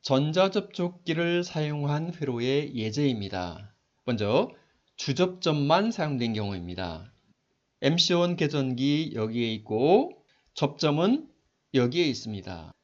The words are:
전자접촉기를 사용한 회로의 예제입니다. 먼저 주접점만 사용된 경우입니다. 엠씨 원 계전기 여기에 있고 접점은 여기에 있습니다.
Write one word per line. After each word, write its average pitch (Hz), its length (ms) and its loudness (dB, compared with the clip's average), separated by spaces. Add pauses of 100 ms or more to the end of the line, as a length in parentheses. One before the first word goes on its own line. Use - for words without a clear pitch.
전자접촉기를 175 1400 0
사용한 151 720 -2
회로의 135 600 -2
예제입니다. 104 1000 -2 (300)
먼저 117 460 2 (460)
주접점만 170 960 2
사용된 131 420 -2
경우입니다. 90 760 -6 (720)
엠씨 165 320 2
원 175 240 2
계전기 143 760 0
여기에 113 400 -2
있고 139 680 2 (300)
접점은 156 760 0 (460)
여기에 131 320 2
있습니다. 95 800 -6